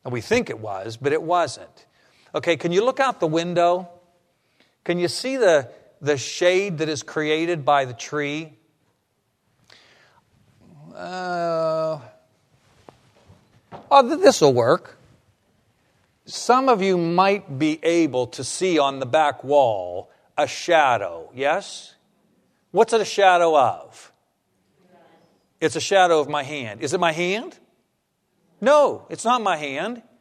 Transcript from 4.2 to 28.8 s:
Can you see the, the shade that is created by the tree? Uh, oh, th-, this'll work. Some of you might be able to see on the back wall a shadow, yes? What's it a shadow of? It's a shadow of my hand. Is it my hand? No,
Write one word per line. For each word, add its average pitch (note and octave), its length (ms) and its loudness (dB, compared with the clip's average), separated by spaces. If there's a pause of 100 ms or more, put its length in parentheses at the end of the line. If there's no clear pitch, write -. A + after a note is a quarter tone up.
Can F3 160 -2
you F3 80 0
see C4 300 -6
the, E3 320 4 (320)
the C#3+ 160 0
shade F3+ 600 0
that D#3 100 -2
is D3 120 -6
created D#3 640 -2
by C#3 220 2
the B2 80 -12
tree? D3 600 -8 (2500)
Uh, E3 1040 -4 (1900)
oh, C#4 180 6
th-, D4+ 120 -2
this'll D#3 340 4
work. B2 440 0 (1300)
Some B3+ 420 0
of A3 140 2
you F#3+ 160 0
might F3 600 -2
be D#3 260 -2
able D#3 440 0
to C3 160 -12
see F3+ 340 -2
on C#3 220 0
the C3 60 -6
back C#3+ 380 0
wall G#2+ 680 0 (260)
a D3 80 2
shadow, A#2 880 0
yes? D3 640 -6 (760)
What's A3 200 2
it A#3 80 2
a G3 60 0
shadow F3 520 4
of? F#2+ 540 -2 (1500)
It's D#3+ 160 0
a D3 40 -4
shadow F3+ 380 4
of C3+ 80 -2
my D3 160 -4
hand. B2 380 -10
Is D3 120 -4
it F#3 60 -2
my E3 140 2
hand? F#3+ 440 -6 (1000)
No, B3+ 500 4